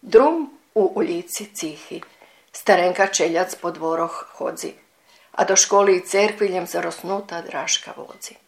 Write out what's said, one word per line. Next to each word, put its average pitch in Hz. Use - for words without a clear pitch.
Drum 277
u 208
ulici 175
cihi, 156
starenka 180
čeljac 180
po 175
dvoroh 165
hodzi, 180
a -
do 190
školi 196
i 180
cerkvi 208
ljem 180
zarosnuta 175
draška -
vodzi. -